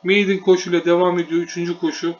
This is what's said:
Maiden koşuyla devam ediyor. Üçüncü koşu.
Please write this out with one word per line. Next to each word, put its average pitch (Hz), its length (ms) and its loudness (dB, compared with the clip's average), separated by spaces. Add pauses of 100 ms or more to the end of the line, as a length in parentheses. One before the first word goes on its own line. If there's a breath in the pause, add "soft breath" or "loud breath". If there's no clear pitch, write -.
Maiden 190 360 2
koşuyla 175 460 2
devam 175 340 2
ediyor. 165 220 -2
Üçüncü 170 380 -6
koşu. 170 400 -4